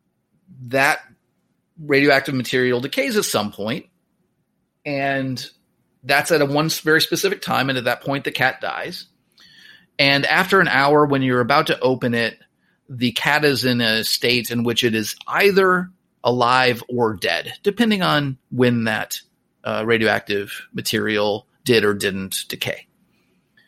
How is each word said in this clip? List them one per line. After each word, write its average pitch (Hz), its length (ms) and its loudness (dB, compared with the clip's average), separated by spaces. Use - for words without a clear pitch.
that 135 340 0
radioactive 143 560 2
material 127 460 0
decays 220 380 -4
at 196 80 0
some 104 260 -2
point, 107 360 -8
and 135 600 -4
that's 143 260 2
at 151 100 4
a 143 40 2
one 147 220 0
s-, 156 120 -4
very 156 220 2
specific - 400 -2
time, 123 260 0
and 131 100 -2
at 123 60 -4
that 123 180 -2
point, 139 220 -4
the - 80 -6
cat 131 300 0
dies. 107 460 -8
And 139 260 2
after 185 360 2
an 165 80 2
hour, 143 360 4
when 143 160 0
you're 127 200 2
about 143 260 2
to - 140 -2
open 127 320 0
it, 117 260 -2
the 123 240 -2
cat 147 320 0
is 131 220 2
in 123 160 0
a 110 240 0
state 120 460 -2
in 120 120 -2
which 117 220 0
it 110 100 0
is 107 220 -4
either 185 640 2
alive 123 640 2
or 117 280 -2
dead, 85 360 -4
depending 202 380 0
on 147 360 0
when 120 360 2
that, 107 340 -4
uh, 110 200 -4
radioactive 107 840 0
material 107 760 -2
did 113 180 4
or 104 100 4
didn't 95 540 -6
decay. - 400 -8